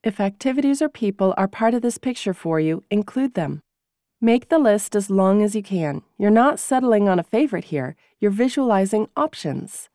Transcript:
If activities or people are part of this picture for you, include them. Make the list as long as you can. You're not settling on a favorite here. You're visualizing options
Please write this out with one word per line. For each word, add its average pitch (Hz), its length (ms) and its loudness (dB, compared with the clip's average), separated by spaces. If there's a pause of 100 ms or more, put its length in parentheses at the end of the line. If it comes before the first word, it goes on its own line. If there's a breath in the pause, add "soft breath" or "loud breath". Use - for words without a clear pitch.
If 214 160 -4
activities 269 600 0
or 311 80 0
people 196 480 0
are 196 120 0
part 226 260 0
of 240 80 -2
this 240 160 -2
picture 233 360 -6
for 160 260 -2
you, 160 300 -2
include 240 440 -2
them. 147 280 -6 (580)
Make 233 280 2
the 330 100 2
list 214 380 2
as 202 140 -2
long 196 320 4
as 208 120 0
you 214 80 -4
can. 156 400 -4 (140)
You're 208 140 2
not 240 280 4
settling 233 500 0
on 180 100 2
a 170 60 -2
favorite 220 420 -2
here. 139 300 -6 (240)
You're 208 100 2
visualizing 214 840 0
options - 800 -6